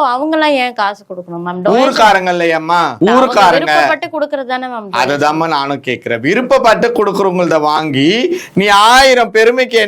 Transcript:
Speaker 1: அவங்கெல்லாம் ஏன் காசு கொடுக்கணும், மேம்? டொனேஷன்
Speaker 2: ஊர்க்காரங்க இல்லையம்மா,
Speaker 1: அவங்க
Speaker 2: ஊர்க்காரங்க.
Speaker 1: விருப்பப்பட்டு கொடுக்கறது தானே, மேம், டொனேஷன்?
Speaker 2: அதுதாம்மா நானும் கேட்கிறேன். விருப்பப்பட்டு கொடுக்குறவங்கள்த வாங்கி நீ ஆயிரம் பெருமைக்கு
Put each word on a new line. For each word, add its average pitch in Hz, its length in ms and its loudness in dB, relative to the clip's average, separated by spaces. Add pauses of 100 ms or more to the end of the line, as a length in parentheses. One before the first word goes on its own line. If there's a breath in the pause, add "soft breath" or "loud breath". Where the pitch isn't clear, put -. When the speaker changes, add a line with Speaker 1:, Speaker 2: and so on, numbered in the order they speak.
(120)
Speaker 1:
அவங்கெல்லாம் 302 520 -2
ஏன் 240 180 -6
காசு 202 280 -6
கொடுக்கணும், 175 360 -12
மேம்? 180 180 -6
டொனேஷன் 214 220 2
Speaker 2:
ஊர்க்காரங்க 190 500 2
இல்லையம்மா, 170 480 0
Speaker 1:
அவங்க 160 320 0
Speaker 2:
ஊர்க்காரங்க. 220 480 4
Speaker 1:
விருப்பப்பட்டு 311 540 0
கொடுக்கறது 277 360 -6
தானே, 254 200 -6
மேம், 208 180 -12
டொனேஷன்? 123 140 -2
Speaker 2:
அதுதாம்மா 151 500 -2
நானும் 139 320 -6
கேட்கிறேன். 117 400 -6
விருப்பப்பட்டு 226 640 2 (100)
கொடுக்குறவங்கள்த 180 600 0 (120)
வாங்கி 151 360 0 (520 loud breath)
நீ 202 80 0 (240)
ஆயிரம் 247 480 4
பெருமைக்கு 240 480 2